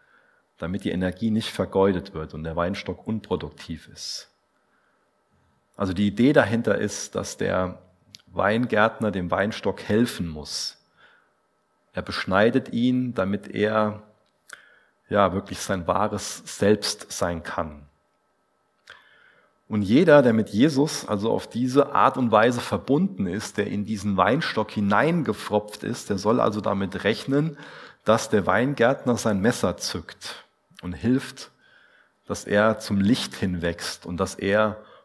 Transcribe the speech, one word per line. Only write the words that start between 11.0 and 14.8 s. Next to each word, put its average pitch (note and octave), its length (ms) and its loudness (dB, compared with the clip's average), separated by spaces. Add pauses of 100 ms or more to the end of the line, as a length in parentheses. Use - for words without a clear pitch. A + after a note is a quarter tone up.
Er F2+ 100 -6
beschneidet G#2 680 2
ihn, B2+ 420 0
damit G2+ 360 -2
er, G#2+ 540 0 (1040)